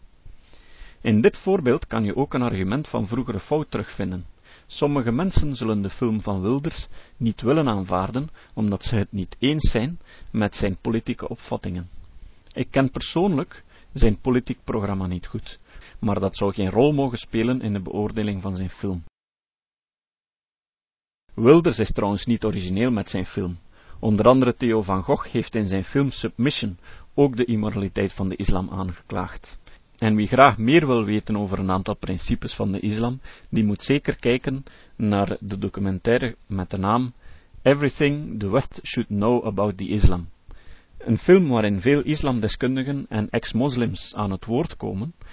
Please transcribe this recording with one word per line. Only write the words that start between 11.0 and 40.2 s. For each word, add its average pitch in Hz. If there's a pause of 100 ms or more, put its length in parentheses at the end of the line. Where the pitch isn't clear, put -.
opvattingen. 92 (640)
Ik 131
ken 135
persoonlijk - (300)
zijn 113
politiek 123
programma 101
niet 90
goed, - (400)
maar 101
dat 98
zou 98
geen 95
rol 120
mogen 135
spelen 117
in 107
de 98
beoordeling 104
van 98
zijn 92
film. 92 (2250)
Wilders 131
is 104
trouwens 104
niet 113
origineel 98
met 101
zijn 92
film. 90 (420)
Onder 107
andere 123
Theo 113
van 95
Gogh -
heeft -
in 107
zijn 95
film 139
Submission 117 (360)
ook 139
de 120
immoraliteit 104
van 95
de 92
islam 95
aangeklaagd. 92 (380)
En 107
wie 107
graag 127
meer 139
wil 120
weten 104
over 98
een 95
aantal 95
principes -
van 104
de 98
islam, 117 (300)
die 113
moet 101
zeker 143
kijken 135 (320)
naar 101
de 98
documentaire 101 (120)
met 92
de 101
naam 117 (480)
Everything 143
the 101
West 127
Should -
Know 107
About 101
the 98
Islam. 92 (760)